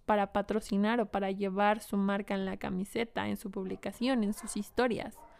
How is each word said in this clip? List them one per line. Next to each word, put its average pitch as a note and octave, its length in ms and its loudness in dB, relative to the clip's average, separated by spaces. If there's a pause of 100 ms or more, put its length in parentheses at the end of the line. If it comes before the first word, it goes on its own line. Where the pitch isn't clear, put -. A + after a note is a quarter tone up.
para G#3 280 4
patrocinar G#3 680 2
o G#3+ 120 0
para G3 200 0
llevar G3+ 500 2
su - 160 -2
marca G3+ 360 0
en F#3+ 120 -2
la F#3+ 120 -4
camiseta, G3+ 720 -4
en G3+ 100 -2
su G3 140 -10
publicación, G3+ 720 -2
en G3+ 100 0
sus - 240 -8
historias. A3+ 580 0 (240)